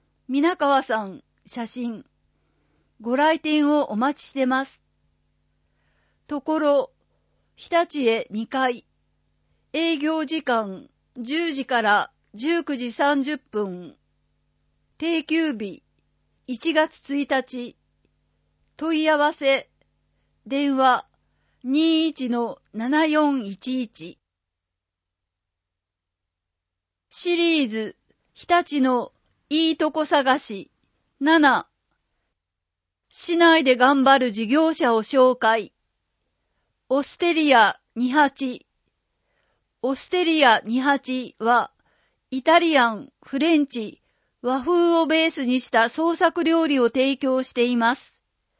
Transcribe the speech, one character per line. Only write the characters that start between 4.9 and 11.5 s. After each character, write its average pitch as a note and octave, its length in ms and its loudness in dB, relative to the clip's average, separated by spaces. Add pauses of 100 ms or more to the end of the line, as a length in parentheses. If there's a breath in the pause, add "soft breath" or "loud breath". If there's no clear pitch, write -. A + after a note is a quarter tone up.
と D4 140 -8
こ D#4 180 -2
ろ、 C#4+ 320 0 (640)
日 - 160 -20
立 E4+ 320 0
へ A3+ 280 0
二 A3 180 -8
階。 B3+ 360 -2 (880)
営 E4 240 0
業 D#4 280 -2
時 D#4 180 -6
間、 G#3+ 480 -4 (260)
十 D4+ 360 -4